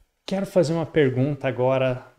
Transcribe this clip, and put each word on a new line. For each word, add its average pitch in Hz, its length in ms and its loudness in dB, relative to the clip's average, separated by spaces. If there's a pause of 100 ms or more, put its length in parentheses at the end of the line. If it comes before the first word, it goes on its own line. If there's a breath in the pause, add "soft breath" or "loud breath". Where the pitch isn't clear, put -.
(280)
Quero 190 180 -2
fazer 165 280 2
uma 165 140 -2
pergunta 139 600 0
agora 127 580 0 (140)